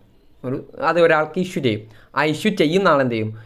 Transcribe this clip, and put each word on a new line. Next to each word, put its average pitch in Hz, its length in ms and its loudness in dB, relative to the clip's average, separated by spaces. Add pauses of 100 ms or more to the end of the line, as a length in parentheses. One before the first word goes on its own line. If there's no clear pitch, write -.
(480)
ഒരു, 127 100 -6 (320)
അത് 165 140 0
ഒരാൾക്ക് 156 440 2
ഇഷ്യൂ - 180 -8
ചെയ്യും. 104 180 -2 (340)
ആ 143 140 0
ഇഷ്യൂ 214 180 -2 (100)
ചെയ്യുന്ന 180 340 2
ആൾ 143 100 4
എന്ത് 123 120 0
ചെയ്യും? 107 140 -4 (160)